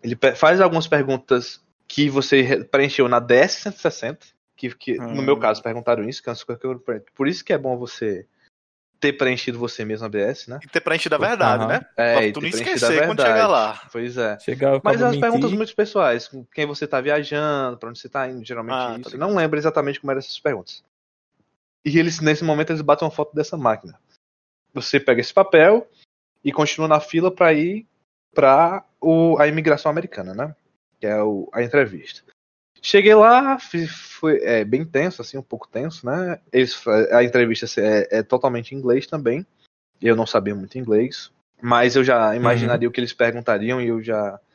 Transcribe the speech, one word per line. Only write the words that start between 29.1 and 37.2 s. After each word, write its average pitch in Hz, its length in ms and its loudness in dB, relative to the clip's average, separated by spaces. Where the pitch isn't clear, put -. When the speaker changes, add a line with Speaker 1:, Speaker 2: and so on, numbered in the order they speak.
Speaker 1:
a 147 80 6
imigração 151 460 0
americana, 95 420 -10
né? 147 220 -10
Que 107 60 -6
é 107 160 0
o, 104 300 -4
a 120 100 -4
entrevista. 120 640 -4
Cheguei 202 340 6
lá, 247 440 6
fi-, 170 300 -6
foi, - 560 -2
é, 110 200 2
bem 127 200 -2
tenso, 160 360 -4
assim, 120 160 -14
um 135 60 -10
pouco - 240 -14
tenso, 143 400 -10
né? 170 340 -6
Eles 127 220 2
fa-, 110 420 2
a 123 80 6